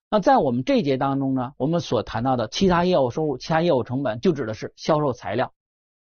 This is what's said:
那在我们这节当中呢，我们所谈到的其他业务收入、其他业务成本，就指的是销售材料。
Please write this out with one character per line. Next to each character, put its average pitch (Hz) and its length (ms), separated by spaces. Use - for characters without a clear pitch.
那 214 80
在 262 180
我 151 140
们 123 120
这 254 200
节 139 140
当 139 220
中 135 140
呢， 123 240
我 127 80
们 170 140
所 117 240
谈 - 180
到 131 140
的 113 140
其 - 180
他 175 180
业 180 140
务 127 100
收 156 160
入、 147 140
其 - 100
他 160 140
业 175 100
务 127 80
成 127 220
本， 117 160
就 185 120
指 139 140
的 107 80
是 - 220
销 156 240
售 147 120
材 98 220
料。 120 200